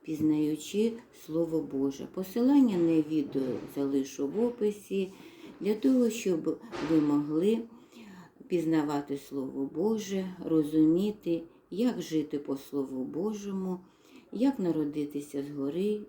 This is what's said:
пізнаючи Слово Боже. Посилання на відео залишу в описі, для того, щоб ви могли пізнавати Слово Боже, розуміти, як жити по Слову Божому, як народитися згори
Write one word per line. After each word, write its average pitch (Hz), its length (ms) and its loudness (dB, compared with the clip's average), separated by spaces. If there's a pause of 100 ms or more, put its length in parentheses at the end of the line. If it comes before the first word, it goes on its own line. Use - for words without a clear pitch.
пізнаючи 156 880 0 (340)
Слово 160 340 0
Боже. 139 540 -4
Посилання 240 640 4
на 165 260 4
відео 139 540 -2 (180)
залишу 139 540 -2
в 196 160 0
описі, 208 680 -2 (480)
для 208 140 0
того, 247 360 4
щоб 165 480 0 (320)
ви 160 100 6
могли 151 580 4 (920)
пізнавати 151 680 0
Слово 135 580 -6
Боже, 190 600 -2 (100)
розуміти, 160 1000 2 (320)
як 196 280 0
жити 156 360 -2
по 143 180 -4
Слову 135 480 -6
Божому, 190 760 -4 (520)
як 262 260 2
народитися 147 840 -2
згори 147 680 -2